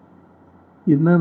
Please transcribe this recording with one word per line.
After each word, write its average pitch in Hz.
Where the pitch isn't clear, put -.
ഇന്ന് 165